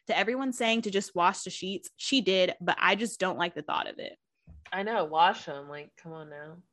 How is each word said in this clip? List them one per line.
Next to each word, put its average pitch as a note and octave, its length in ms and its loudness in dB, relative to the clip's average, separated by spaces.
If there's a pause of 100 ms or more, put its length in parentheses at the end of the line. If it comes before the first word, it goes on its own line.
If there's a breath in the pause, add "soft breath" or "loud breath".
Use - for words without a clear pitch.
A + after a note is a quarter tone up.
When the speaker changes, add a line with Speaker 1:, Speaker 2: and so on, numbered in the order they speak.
Speaker 1:
To D#3 100 2
everyone B3 360 0
saying A3+ 300 2
to G3+ 100 -4
just G3 240 -2
wash F3+ 260 4
the F#3 80 -8
sheets, F#3 460 -8
she - 240 2
did, F#3 400 4
but E3+ 180 2
I F#3 160 4
just G#3+ 240 -4
don't F#3 200 -2
like F3 180 -2
the D3 60 -8
thought - 280 -4
of - 80 -12
it." - 180 -12 (560)
Speaker 2:
I F#3+ 120 -4
know, G#3+ 220 0
wash E3+ 420 4
'em. C#3+ 200 -10
Like, D3 280 -14
come E3 160 -16
on D#3 180 -14
now. D3+ 280 -16 (140)